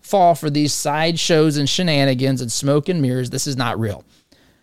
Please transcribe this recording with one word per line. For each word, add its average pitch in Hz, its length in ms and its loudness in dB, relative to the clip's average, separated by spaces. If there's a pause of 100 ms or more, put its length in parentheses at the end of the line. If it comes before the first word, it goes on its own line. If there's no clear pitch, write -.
fall 175 320 4
for 151 160 -4
these 147 240 0
sideshows 156 840 0
and 143 120 0
shenanigans 135 760 0
and 117 100 -6
smoke 143 380 0
and 170 100 0
mirrors. 127 300 -2
This - 160 -6
is 139 100 -4
not 117 240 -2
real. 104 240 -4 (580)